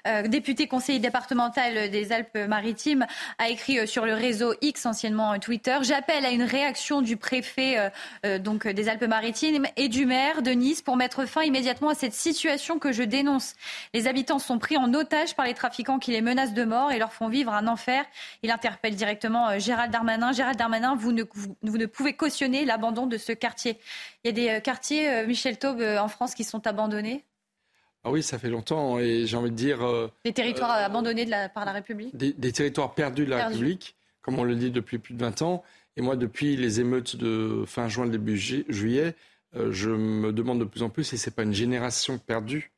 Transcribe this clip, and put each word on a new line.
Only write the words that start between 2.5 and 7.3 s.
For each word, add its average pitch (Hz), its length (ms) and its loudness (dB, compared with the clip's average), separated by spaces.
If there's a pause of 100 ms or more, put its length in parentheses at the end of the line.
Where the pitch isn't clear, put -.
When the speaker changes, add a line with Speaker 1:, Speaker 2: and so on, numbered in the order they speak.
Speaker 1:
a 233 140 0
écrit, 247 300 0
euh, 220 40 2
sur 220 220 -2
le 220 80 2
réseau 233 480 2
X, 294 240 0
anciennement, 214 480 0
euh, - 20 -2
Twitter : « 233 460 0
J'appelle 269 420 2
à 254 60 2
une 240 140 2
réaction 277 580 0
du 226 160 0
préfet, 262 600 0